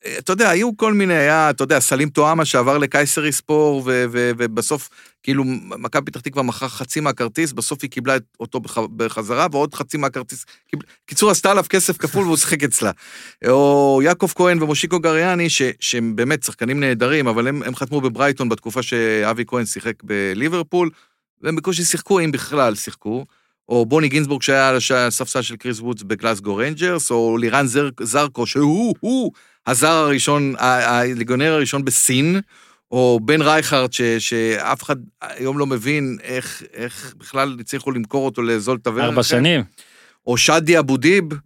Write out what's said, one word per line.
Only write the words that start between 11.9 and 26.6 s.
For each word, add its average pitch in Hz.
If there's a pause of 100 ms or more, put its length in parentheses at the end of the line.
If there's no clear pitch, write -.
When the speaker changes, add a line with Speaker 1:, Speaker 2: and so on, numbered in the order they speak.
Speaker 1:
כפול, 180
והוא 165
שיחק 147
אצלה. 117 (580)
או 139
יעקב 175
כהן 180
ומושיקו 156
גריאני, 170
ש-, - (180)
שהם 113
באמת 135
שחקנים 139
נהדרים, 131
אבל 117
הם, 139
הם 123
חתמו 135
בברייטון 131
בתקופה 113
שאבי 113
כהן 123
שיחק 107
בליברפול, 143 (520)
והם 160
בקושי 170
שיחקו, 180
אם 160
בכלל 131
שיחקו. 110 (440)
או 120
בוני 147
גינזבורג 139
שהיה 135
על 131
הש-, 117
הספסל 123
של 117
קריס 113
וודס 117
בגלסגו 101
ריינג'רס, 156